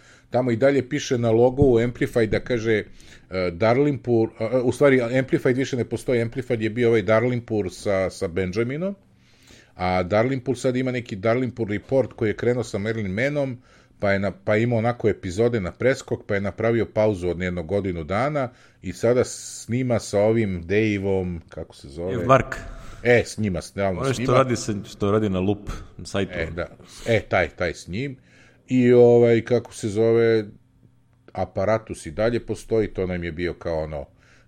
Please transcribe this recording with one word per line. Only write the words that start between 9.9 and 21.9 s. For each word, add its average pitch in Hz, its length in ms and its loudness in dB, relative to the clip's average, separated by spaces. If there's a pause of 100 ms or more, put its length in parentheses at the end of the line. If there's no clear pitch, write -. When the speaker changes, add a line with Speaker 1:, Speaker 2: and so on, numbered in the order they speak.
Speaker 1:
Darlinpur 120 560 0
sad 127 180 0
ima 127 160 -2
neki 120 240 -6
Darlinpur 113 540 -2
Report 110 420 0
koji 113 160 -2
je 98 80 -2
krenuo 120 280 0
sa 110 140 -6
Marilyn 107 460 -4
Manom, 139 380 -4 (380)
pa 101 120 2
je 98 60 2
na-, 95 160 -2
pa - 200 -2
je 107 80 4
imao 120 160 2
onako 113 300 0
epizode 104 520 0
na 87 120 -6
preskok, 127 520 -2
pa 107 100 -4
je 98 60 0
napravio 104 460 0
pauzu 107 420 0
od 85 120 -2
jedno 90 220 -4
godinu 90 420 -2
dana 123 460 -2 (320)
i 95 100 -8
sada 120 320 2
snima 120 760 -4
sa 101 220 -2
ovim 104 420 2
Daveom, 95 840 0
kako - 260 -14
se - 140 -20
zove? 85 240 -8